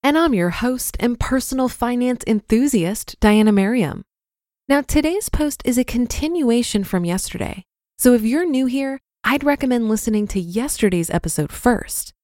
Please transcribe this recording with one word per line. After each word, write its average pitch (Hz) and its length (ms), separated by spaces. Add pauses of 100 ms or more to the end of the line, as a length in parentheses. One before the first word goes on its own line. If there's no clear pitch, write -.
And 294 120
I'm 320 180
your 175 160
host 247 500
and 240 180
personal 262 500
finance 247 600
enthusiast, 220 880
Diana 214 320
Merriam. 202 540 (640)
Now, 277 140
today's 311 480
post 302 340
is 247 140
a 254 60
continuation 240 1000
from 180 200
yesterday. - 600 (340)
So 247 160
if 220 80
you're 294 260
new 262 180
here, 269 340 (240)
I'd 277 180
recommend 254 460
listening 214 400
to 196 120
yesterday's 180 720
episode 160 400
first. - 640 (100)